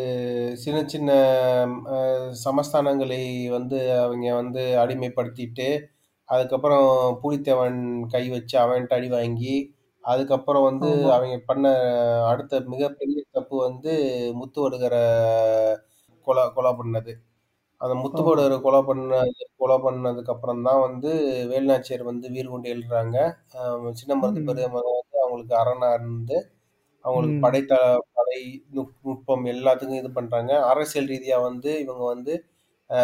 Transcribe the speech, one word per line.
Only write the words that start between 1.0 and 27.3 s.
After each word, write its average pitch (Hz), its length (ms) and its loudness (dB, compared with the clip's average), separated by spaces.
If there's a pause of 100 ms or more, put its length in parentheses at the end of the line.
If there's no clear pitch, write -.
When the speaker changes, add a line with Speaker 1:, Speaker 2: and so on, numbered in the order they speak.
Speaker 1:
அ, 135 100 -4 (400)
சமஸ்தானங்களை 139 840 0 (300)
வந்து 123 280 -4 (220)
அவங்க 120 360 0
வந்து 123 260 -4 (160)
அடிமைப்படுத்திட்டு, 123 880 -2 (640)
அதுக்கப்புறம் 135 580 4 (300)
பூலித்தேவன் 131 640 0 (300)
கை 123 200 -2
வச்சு 120 300 -4
அவன்கிட்ட 123 340 2
அடி 123 160 0
வாங்கி, 120 460 -2 (480)
அதுக்கப்புறம் 135 600 2
வந்து 135 260 2
Speaker 2:
ஆமா. 143 220 4
Speaker 1:
அவங்க 127 240 2 (100)
பண்ண 139 200 0 (600)
அடுத்த 131 400 0
மிகப்பெரிய 143 640 -4
தப்பு 135 280 -4
வந்து 127 320 -4 (420)
முத்துவடுகரை 123 720 0 (1200)
கொலை, 127 160 4 (100)
கொலை 127 180 2
பண்ணது. 117 420 -6 (680)
அந்த 127 140 -2
முத்துவடுகரை 143 320 -2 (220)
Speaker 2:
ஆமா. 131 120 0
Speaker 1:
கொலை 135 220 6
பண்ண, 131 300 -2 (440)
கொலை 131 200 4
பண்ணதுக்கு 127 540 -4
அப்புறம் 120 320 -6
தான் 135 180 4
வந்து 127 300 -2 (360)
வேலுநாச்சியார் 127 560 0
வந்து 120 280 -8
வீறு 127 180 -8
கொண்டு 123 200 -8
எழுறாங்க. 117 480 -4 (360)
அ, 127 100 -12 (300)
சின்ன 139 220 -4
மருது 196 240 0
Speaker 2:
ம். 151 60 -4
Speaker 1:
பெருமாள் 123 440 -2
வந்து 123 300 -4
அவங்களுக்கு 120 380 -2
அரணா 123 360 2
இருந்து, 117 440 -4 (680)
அவங்களுக்கு 131 320 0